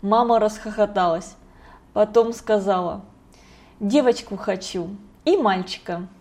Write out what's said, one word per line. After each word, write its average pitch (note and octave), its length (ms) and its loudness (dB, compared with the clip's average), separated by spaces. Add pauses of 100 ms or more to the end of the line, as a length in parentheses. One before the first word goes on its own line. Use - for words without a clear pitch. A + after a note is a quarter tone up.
Мама A3+ 360 4
расхохоталась, G#3 960 -2 (560)
потом A3+ 400 2
сказала: F#3+ 680 -2 (800)
"Девочку A#3+ 560 0
хочу F#3 520 -6 (360)
и F4+ 120 4
мальчика". F#3 720 -2 (140)